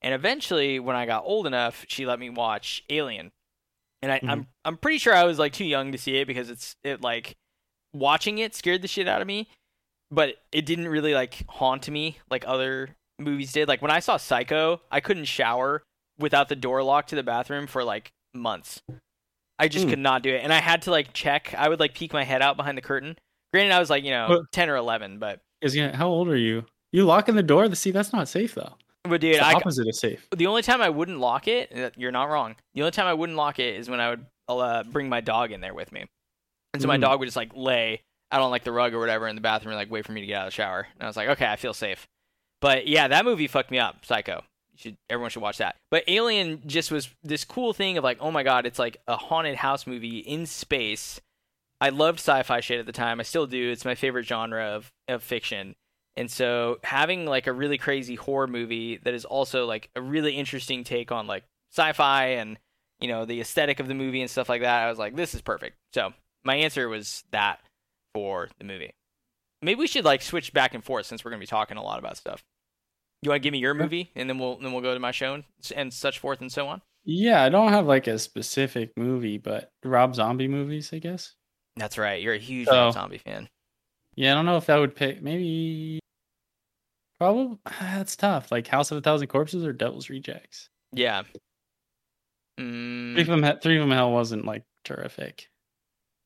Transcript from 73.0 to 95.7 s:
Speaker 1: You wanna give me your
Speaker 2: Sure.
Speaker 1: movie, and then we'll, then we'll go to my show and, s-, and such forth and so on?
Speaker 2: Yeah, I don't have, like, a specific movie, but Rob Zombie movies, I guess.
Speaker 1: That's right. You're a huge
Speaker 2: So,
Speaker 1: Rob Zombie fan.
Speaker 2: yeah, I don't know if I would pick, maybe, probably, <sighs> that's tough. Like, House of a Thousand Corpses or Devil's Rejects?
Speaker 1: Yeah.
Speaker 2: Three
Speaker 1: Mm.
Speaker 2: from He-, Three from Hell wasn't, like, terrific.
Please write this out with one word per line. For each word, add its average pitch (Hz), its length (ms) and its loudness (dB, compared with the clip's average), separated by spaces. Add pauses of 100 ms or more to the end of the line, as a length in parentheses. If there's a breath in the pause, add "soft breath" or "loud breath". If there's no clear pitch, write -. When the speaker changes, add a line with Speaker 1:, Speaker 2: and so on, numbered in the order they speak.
Speaker 1:
You 139 80 -6
wanna 147 120 2
give 143 120 0
me 139 60 -2
your 131 160 2
Speaker 2:
Sure. 151 80 0
Speaker 1:
movie, 170 320 -4
and 131 160 -4
then 131 80 -4
we'll, 127 180 -4
then 131 160 -10
we'll 127 100 -4
go 127 120 0
to 127 60 -6
my 123 100 -2
show 131 240 -4
and, 147 100 -12 (180)
s-, - 80 -12
and 135 220 -6
such 135 260 -4
forth 139 220 -6
and 127 100 -12
so 139 180 -4
on? 180 120 -10 (240)
Speaker 2:
Yeah, 185 380 6
I 131 80 8
don't 208 220 6
have, 202 140 6
like, 135 200 6
a 110 120 0
specific - 800 -4
movie, 120 400 -2
but 104 340 -6 (140)
Rob 127 300 6
Zombie 123 340 0
movies, 143 460 -4
I 160 40 -6
guess. 170 360 -10 (420)
Speaker 1:
That's 107 220 -8
right. 101 240 -2
You're 110 120 0
a 107 40 -2
huge 123 300 -6
Speaker 2:
So, 139 40 8
Speaker 1:
Rob 120 220 6
Zombie 98 240 -8
fan. - 320 -12 (640)
Speaker 2:
yeah, 135 180 4
I - 20 6
don't 156 120 2
know 175 100 4
if 160 140 2
I 147 80 8
would 143 180 2
pick, 143 260 -2
maybe, 160 800 -4 (1200)
probably, 220 440 2
<sighs> - 180 -12
that's 190 360 -4
tough. 185 340 0
Like, 120 160 -2
House 139 240 2
of 151 80 -4
a 139 40 -8
Thousand 147 260 2
Corpses 156 360 0
or 147 80 -2
Devil's 123 360 -4
Rejects? - 600 -14 (240)
Speaker 1:
Yeah. 117 300 0 (1400)
Speaker 2:
Three 131 60 -10
Speaker 1:
Mm. 120 640 -2
Speaker 2:
from 160 160 4
He-, 147 200 2
Three 160 160 4
from 147 120 2
Hell 127 220 4
wasn't, 113 320 0
like, 107 200 -8 (200)
terrific. - 640 -12 (760)